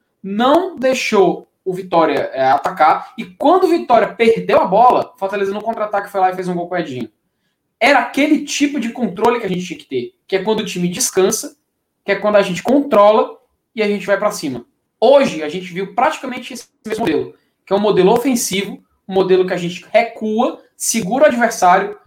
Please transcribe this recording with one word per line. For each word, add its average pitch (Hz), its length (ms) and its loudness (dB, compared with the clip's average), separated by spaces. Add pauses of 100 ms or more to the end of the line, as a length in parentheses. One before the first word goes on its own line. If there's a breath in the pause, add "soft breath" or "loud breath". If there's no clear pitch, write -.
(220)
não 277 520 0
deixou 233 720 0 (160)
o 185 120 -6
Vitória, 170 580 0
é, - 180 0
atacar, - 680 0
e 214 80 -10
quando 359 380 2
o 359 40 2
Vitória 233 460 2
perdeu 226 440 2
a 302 60 4
bola, 214 500 4
o - 40 -20
Fortaleza 196 340 -4
no 208 80 -6
contra-ataque 202 500 -6
foi 202 80 -6
lá 185 120 2
e 180 40 -8
fez 180 140 -6
um 180 60 -4
gol 175 120 -4
com 180 80 -8
o 180 40 -2
Edinho. 127 320 -8 (680)
Era 262 200 4
aquele 285 440 2
tipo 285 380 -2
de 226 80 -6
controle 226 500 -2
que 220 60 -6
a 196 60 -6
gente 180 160 -4
tinha 151 120 -12
que - 60 -20
ter, 120 300 -8 (120)
que - 80 -4
é 185 80 -2
quando 214 180 -2
o 226 40 -6
time 180 240 -4
descansa, - 720 -2 (440)
que - 80 -8
é 196 60 0
quando 208 200 0
a 202 40 8
gente 180 220 -4
controla 220 760 2 (380)
e - 80 -4
a 208 40 0
gente 202 200 -4
vai 202 100 2
pra - 140 -2
cima. 131 340 -8 (340)
Hoje, 240 440 4
a 151 80 -6
gente 180 240 -8
viu 190 200 -8
praticamente 254 600 -4
esse - 140 -18 (180)
mesmo 220 180 -4
modelo, 147 300 -2 (320 soft breath)
que - 80 -2
é - 20 0
um 226 40 0
modelo 190 340 4
ofensivo, 233 680 -4 (240)
um 190 60 -10
modelo 185 340 2
que 185 60 -4
a 175 60 -4
gente 175 340 -8
recua, 226 720 -2 (120 loud breath)
segura 226 500 0
o - 20 8
adversário, 220 800 2